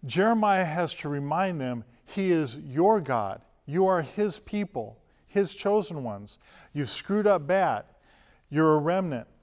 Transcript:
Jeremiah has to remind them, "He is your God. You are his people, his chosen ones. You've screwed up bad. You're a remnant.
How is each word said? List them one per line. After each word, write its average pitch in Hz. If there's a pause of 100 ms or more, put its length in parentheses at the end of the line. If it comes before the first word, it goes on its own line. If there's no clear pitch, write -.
Jeremiah 196
has 160
to -
remind 151
them, 123 (200)
"He 190
is 147
your 160
God. 120 (240)
You 175
are 185
his 202
people, 127 (260)
his -
chosen 202
ones. 104 (360)
You've 143
screwed 202
up 180
bad. 160 (640)
You're 156
a 151
remnant. 160 (140)